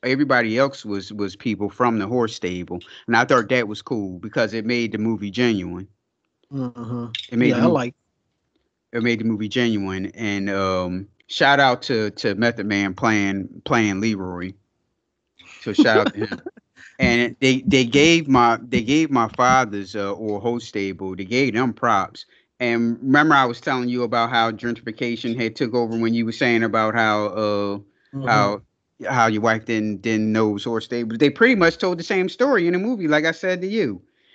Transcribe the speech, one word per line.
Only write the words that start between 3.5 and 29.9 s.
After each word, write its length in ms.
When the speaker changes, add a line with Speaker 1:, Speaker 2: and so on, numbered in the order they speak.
Speaker 1:
was 120
cool 380
because 340
it 140
made 260
the 60
movie 320
genuine. 580
Speaker 2:
Mm-hmm. 540
Speaker 1:
It 80
made 120
Speaker 2:
Yeah, 60
Speaker 1:
the 60
Speaker 2:
I 0
Speaker 1:
mo-, 100
Speaker 2:
like 220
Speaker 1:
it 100
made 180
the 40
movie 240
genuine, 640
and, 360
um, 580
shout 340
out 220
to, 300
to 220
Method 320
Man 280
playing, 680
playing 360
Leroy. 520
So 140
shout 260
out 140
to 80
him. 260
Speaker 2:
<laughs> 60
Speaker 1:
And 400
they, 220
they 220
gave 440
my, 340
they 200
gave 280
my 180
father's, 680
uh, 180
or 260
horse 260
stable, 500
they 80
gave 300
them 180
props. 540
And 420
remember, 320
I 120
was 140
telling 280
you 140
about 280
how 220
gentrification 880
had 160
took 180
over 240
when 160
you 100
were 80
saying 320
about 300
how, 320
uh, 520
Speaker 2:
Mm-hmm. 140
Speaker 1:
how, 340
how 180
your 160
wife 240
didn't, 360